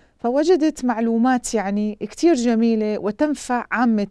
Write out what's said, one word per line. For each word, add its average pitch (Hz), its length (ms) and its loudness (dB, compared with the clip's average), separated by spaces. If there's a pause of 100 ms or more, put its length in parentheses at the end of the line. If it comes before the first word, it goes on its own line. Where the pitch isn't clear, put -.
(180)
فوجدت 294 680 0
معلومات 233 680 0
يعني 208 420 -2
كتير 320 380 0
جميلة 226 680 0
وتنفع 247 720 -2
عامة 214 400 0